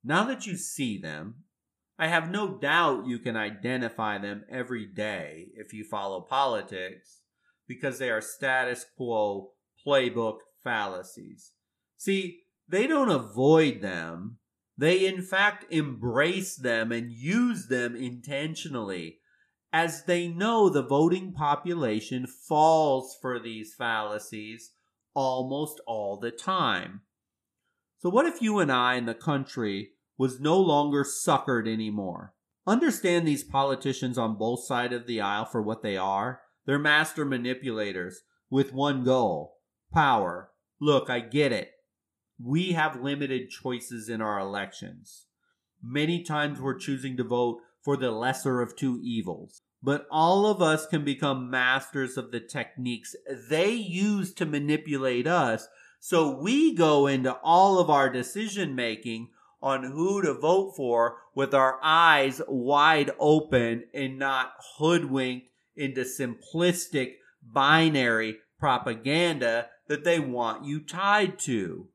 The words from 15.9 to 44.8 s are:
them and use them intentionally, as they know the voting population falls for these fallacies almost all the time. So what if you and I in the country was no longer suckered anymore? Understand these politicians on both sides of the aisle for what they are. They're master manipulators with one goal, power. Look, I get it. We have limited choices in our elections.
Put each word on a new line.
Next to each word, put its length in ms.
them 380
and 180
use 560
them 260
intentionally, 1200
as 320
they 240
know 400
the 180
voting 460
population 960
falls 960
for 200
these 320
fallacies 1000
almost 720
all 320
the 140
time. 680
So 100
what 160
if 160
you 180
and 120
I 240
in 100
the 80
country 760
was 200
no 200
longer 440
suckered 680
anymore? 600
Understand 640
these 160
politicians 760
on 180
both 300
sides 300
of 100
the 160
aisle 240
for 160
what 220
they 120
are. 460
They're 140
master 440
manipulators 1000
with 240
one 300
goal, 540
power. 560
Look, 260
I 120
get 320
it. 200
We 320
have 300
limited 500
choices 580
in 120
our 180
elections. 880